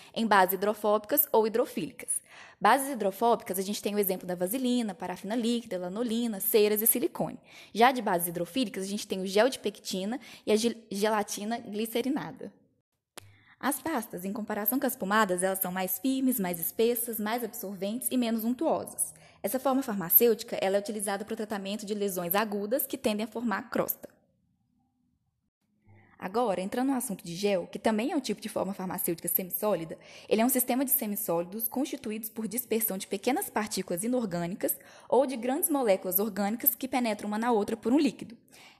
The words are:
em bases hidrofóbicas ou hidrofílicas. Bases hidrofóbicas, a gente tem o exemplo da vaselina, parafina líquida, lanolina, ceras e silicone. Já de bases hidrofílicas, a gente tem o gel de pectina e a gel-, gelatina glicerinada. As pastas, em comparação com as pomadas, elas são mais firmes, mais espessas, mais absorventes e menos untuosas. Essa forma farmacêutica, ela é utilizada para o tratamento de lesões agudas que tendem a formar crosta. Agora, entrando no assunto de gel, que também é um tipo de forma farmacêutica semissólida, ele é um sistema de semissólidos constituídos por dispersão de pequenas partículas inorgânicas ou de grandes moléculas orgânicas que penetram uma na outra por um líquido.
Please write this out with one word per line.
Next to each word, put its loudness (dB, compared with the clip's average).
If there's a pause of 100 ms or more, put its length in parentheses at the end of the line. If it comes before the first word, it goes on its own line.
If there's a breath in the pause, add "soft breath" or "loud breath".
(120 loud breath)
em 0
bases 6
hidrofóbicas 2
ou 6
hidrofílicas. -4 (400 loud breath)
Bases 6
hidrofóbicas, 2
a 0
gente -4
tem -2
o 2
exemplo 0
da -2
vaselina, 0
parafina -6
líquida, 0
lanolina, -2
ceras 4
e 2
silicone. 0 (340 loud breath)
Já 6
de -2
bases 0
hidrofílicas, -2
a -6
gente -6
tem -4
o -4
gel 4
de -4
pectina -4 (280 loud breath)
e 0
a 6
gel-, 2 (160)
gelatina -2
glicerinada. -4 (1080 loud breath)
As -2
pastas, -6
em -4
comparação -2
com 0
as -2
pomadas, 2
elas 0
são -2
mais -4
firmes, 0
mais 0
espessas, 0
mais -2
absorventes -6
e 0
menos 2
untuosas. 0 (280 loud breath)
Essa 0
forma 2
farmacêutica, 2
ela 2
é 4
utilizada -4
para -6
o -14
tratamento -6
de -2
lesões -2
agudas 0
que -6
tendem 0
a -8
formar -4
crosta. -4 (2000 soft breath)
Agora, 0
entrando 0
no 2
assunto -6
de -8
gel, 0
que -10
também 2
é 0
um 2
tipo -4
de -10
forma -2
farmacêutica -4
semissólida, -2 (300 loud breath)
ele 4
é 6
um 6
sistema 2
de 0
semissólidos -2
constituídos -4
por -8
dispersão -2
de -8
pequenas -2
partículas -4
inorgânicas -2 (300 loud breath)
ou 6
de -4
grandes 0
moléculas 2
orgânicas 0
que -8
penetram 0
uma -2
na 2
outra 2
por 0
um 6
líquido. 0 (400 loud breath)